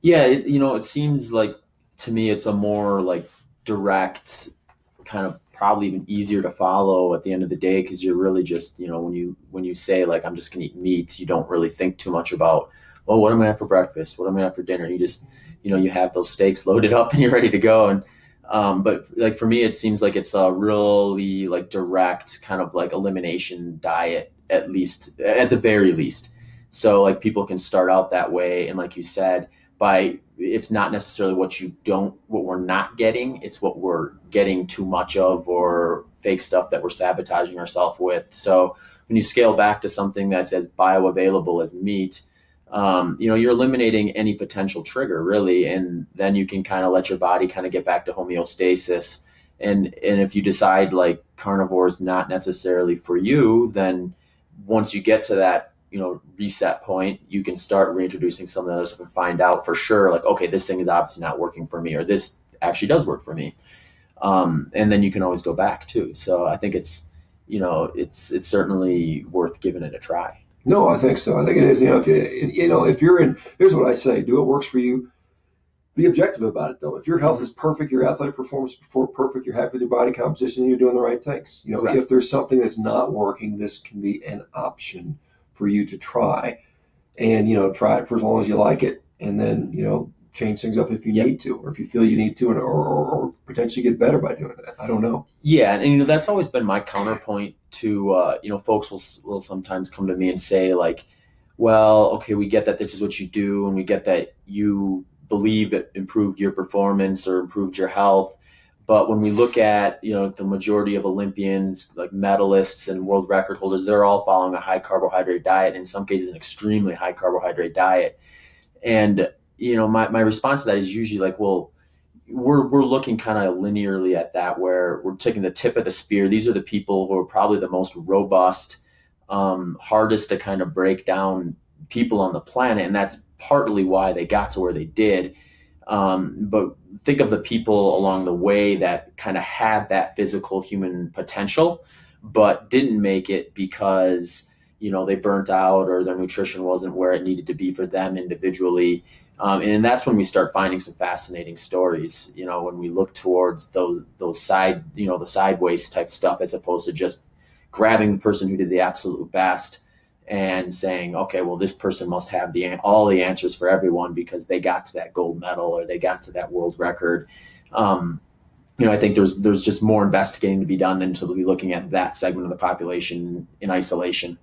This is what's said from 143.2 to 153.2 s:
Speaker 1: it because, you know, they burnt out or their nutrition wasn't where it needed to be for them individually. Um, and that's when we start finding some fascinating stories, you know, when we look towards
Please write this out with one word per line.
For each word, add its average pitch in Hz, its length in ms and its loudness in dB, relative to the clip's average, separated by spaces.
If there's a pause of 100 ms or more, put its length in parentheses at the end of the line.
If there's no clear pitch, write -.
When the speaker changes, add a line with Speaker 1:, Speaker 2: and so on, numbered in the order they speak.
Speaker 1:
it - 240 -4
because, 92 920 0 (360)
you 104 100 -6
know, 92 160 -2
they 98 80 0
burnt 98 340 -2
out 95 400 4
or 92 140 0
their 92 160 -2
nutrition 92 460 -6
wasn't 90 320 -4
where 92 160 2
it 90 100 0
needed 90 240 -4
to 82 80 -6
be 90 180 -4
for 92 140 -6
them 95 320 -4
individually. 87 840 -2 (340)
Um, 98 220 0
and 107 240 2
that's 123 220 2
when 123 100 2
we 98 80 4
start 92 300 0
finding 92 260 0
some 87 140 -14
fascinating 87 640 -8
stories, 85 800 -4
you 90 120 -12
know, 87 180 -6
when 87 140 -8
we 87 100 -8
look 92 240 -2
towards 90 560 -2